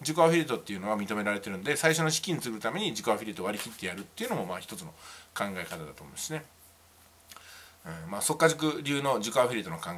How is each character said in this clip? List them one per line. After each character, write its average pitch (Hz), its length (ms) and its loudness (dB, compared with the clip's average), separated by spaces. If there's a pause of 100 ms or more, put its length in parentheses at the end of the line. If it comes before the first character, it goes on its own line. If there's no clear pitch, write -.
自 147 140 -2
己 165 40 6
ア 170 40 10
フ 165 80 10
ィ - 20 6
リ 170 60 8
エ - 20 6
イ 147 60 2
ト 120 100 0
っ - 20 -2
て - 140 -8
い - 40 -4
う - 20 -6
の 101 100 -2
は 107 80 4
認 104 180 -2
め 104 80 0
ら 104 80 2
れ 101 80 0
て 98 120 -8
る 95 60 -4
ん 92 60 -8
で、 143 140 2
最 160 140 6
初 160 100 4
の 156 80 4
資 - 140 0
金 160 180 0
作 120 80 -4
る 110 100 -4
た 113 120 -2
め 175 100 -2
に 214 80 2
自 107 140 -6
己 - 60 -6
ア 107 40 8
フ 104 60 -2
ィ 110 60 -8
リ 107 40 -8
エ 95 40 -6
イ - 20 -16
ト 92 80 -6
割 104 160 -2
り - 40 -4
切 120 60 -10
っ 110 40 -14
て - 120 -8
や 90 80 -4
る 95 60 -10
っ - 20 -8
て 208 220 -10
い 254 40 -4
う 254 40 -2
の 170 60 -2
も、 87 100 -4
ま 90 80 -6
あ、 87 40 -8
一 101 160 -12
つ 87 60 -10
の 82 60 -12 (480)
考 104 160 0
え 87 180 -6
方 85 160 -8
だ 69 80 -12
と - 100 -18
思 69 120 -18
う - 40 -10
し - 140 -6
ね。 143 120 -6 (1400)
う 80 220 -10
ん、 - 20 -8
ま 101 80 -4
あ、 101 40 -4
速 156 180 0
稼 160 200 6
塾 151 220 0
流 143 220 0
の 131 160 2
自 107 120 -4
己 135 60 0
ア 127 60 8
フ 120 60 2
ィ - 20 -4
リ 117 80 0
エ - 20 -4
イ - 20 -4
ト 90 60 -8
の 80 80 -6
考 85 200 -8